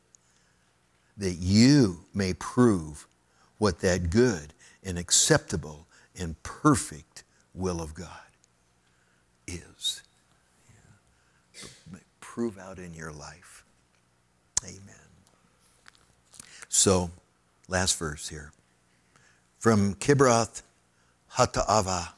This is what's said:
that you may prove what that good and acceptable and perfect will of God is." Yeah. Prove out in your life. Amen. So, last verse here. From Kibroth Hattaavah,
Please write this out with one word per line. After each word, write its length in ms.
that 180
you 800
may 200
prove 720
what 220
that 320
good 420
and 160
acceptable 880
and 280
perfect 800
will 260
of 140
God 340
is." 560
Yeah. 440
Prove 400
out 180
in 160
your 180
life. 540
Amen. 320
So, 420
last 300
verse 320
here. 220
From 360
Kibroth 680
Hattaavah, 840